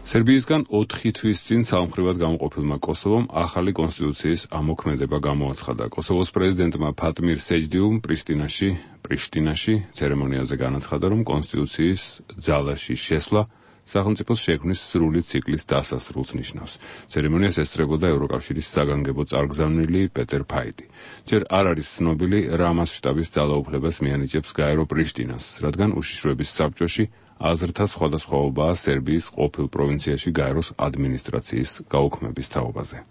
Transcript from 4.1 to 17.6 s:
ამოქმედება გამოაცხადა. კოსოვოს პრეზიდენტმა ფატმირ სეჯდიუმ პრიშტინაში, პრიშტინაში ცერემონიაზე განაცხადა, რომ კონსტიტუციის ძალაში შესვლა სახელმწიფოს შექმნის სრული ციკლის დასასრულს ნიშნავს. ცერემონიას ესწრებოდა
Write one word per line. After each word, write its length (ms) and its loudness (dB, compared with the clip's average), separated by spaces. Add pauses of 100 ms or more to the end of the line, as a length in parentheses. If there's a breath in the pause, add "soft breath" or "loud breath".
ამოქმედება 720 -2
გამოაცხადა. 680 -2
კოსოვოს 440 0
პრეზიდენტმა 600 2
ფატმირ 480 0
სეჯდიუმ 640 2
პრიშტინაში, 680 -2 (300 loud breath)
პრიშტინაში 760 0 (140)
ცერემონიაზე 680 0
განაცხადა, 500 0
რომ 160 4
კონსტიტუციის 800 0 (320)
ძალაში 600 -2
შესვლა 480 2 (460 soft breath)
სახელმწიფოს 540 0
შექმნის 380 0
სრული 420 2
ციკლის 420 -2
დასასრულს 680 -4
ნიშნავს. 420 -8 (300 loud breath)
ცერემონიას 540 2
ესწრებოდა 500 2